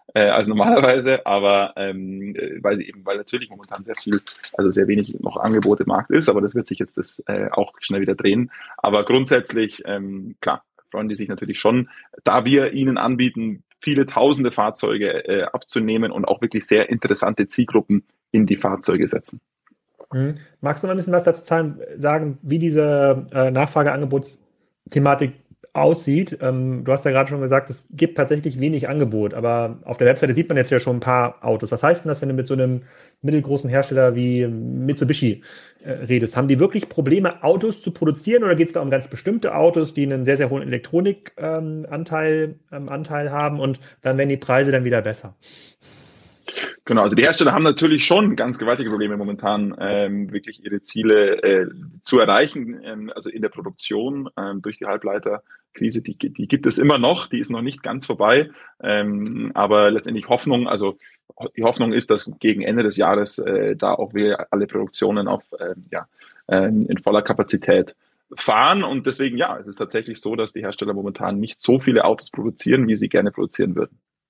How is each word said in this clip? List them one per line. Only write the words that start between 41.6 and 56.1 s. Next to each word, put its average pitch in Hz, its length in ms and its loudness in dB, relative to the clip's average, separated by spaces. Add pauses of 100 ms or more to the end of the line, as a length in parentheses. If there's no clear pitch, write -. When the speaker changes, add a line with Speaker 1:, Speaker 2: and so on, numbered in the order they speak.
Speaker 2:
Anteil, 156 720 -2 (120)
ähm, 143 180 -12
Anteil 147 420 -6
haben 147 280 -2
und 135 200 -2 (240)
dann 131 160 0
werden 139 100 2
die 139 80 0
Preise 139 340 2
dann 127 140 0
wieder 120 160 2
besser? 104 340 -10 (1500)
Speaker 1:
Genau, 117 160 4
also 101 140 2
die 117 80 6
Hersteller 151 300 4
haben 156 100 2
natürlich 156 420 2
schon 202 300 4
ganz 120 240 -4
gewaltige 113 320 -2
Probleme 104 260 -2
momentan, 101 640 -4
ähm, 101 520 -2
wirklich 101 320 -12
ihre 101 200 -6
Ziele, 107 580 2
äh, 95 260 4 (360)
zu 123 160 4
erreichen, 117 640 2
ähm, 107 320 -14
also - 160 -12
in 113 100 -12
der 104 80 -2
Produktion, 117 880 -8
ähm, 98 240 -8
durch 104 160 -10
die - 80 -12
Halbleiterkrise, 104 1200 -6
die, 113 120 -12